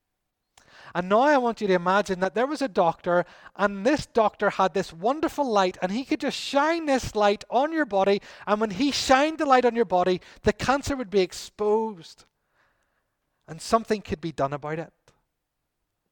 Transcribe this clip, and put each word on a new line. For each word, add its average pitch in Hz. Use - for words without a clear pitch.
And 180
now 202
I 285
want 233
you 208
to 185
imagine 185
that 190
there 240
was 285
a 269
doctor, 175
and 202
this 285
doctor 208
had 190
this 190
wonderful 277
light, 196
and 185
he 240
could -
just 277
shine 311
this 269
light 208
on 277
your 311
body, 196
and 208
when 214
he 233
shined 285
the 320
light 254
on 233
your 233
body, 180
the 208
cancer 277
would 240
be 202
exposed, 208
and 156
something 220
could 180
be 165
done 139
about 147
it. -